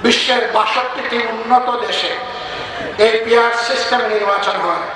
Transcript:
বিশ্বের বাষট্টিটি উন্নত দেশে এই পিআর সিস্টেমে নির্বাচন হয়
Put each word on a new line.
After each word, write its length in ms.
বিশ্বের 500
বাষট্টিটি 640
উন্নত 680
দেশে 280
এই 280
পিআর 280
সিস্টেমে 540
নির্বাচন 440
হয় 440